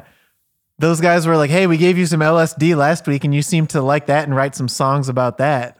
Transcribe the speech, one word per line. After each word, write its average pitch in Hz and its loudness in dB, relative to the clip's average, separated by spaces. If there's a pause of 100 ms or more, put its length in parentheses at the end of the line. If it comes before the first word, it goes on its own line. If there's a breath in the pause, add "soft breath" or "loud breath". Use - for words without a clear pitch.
(800 soft breath)
Those 160 0
guys 170 2
were 165 4
like, 147 0
"Hey, 185 2
we 165 2
gave 180 2
you 180 0
some 156 0
L 160 2
S 160 -2
D 160 2
last 151 0
week 143 -4
and 143 0
you 143 -2
seem 160 -2
to 143 -4
like 143 -2
that 147 0
and 143 -4
write 139 -2
some 131 -6
songs 135 -2
about 127 -2
that. 131 -2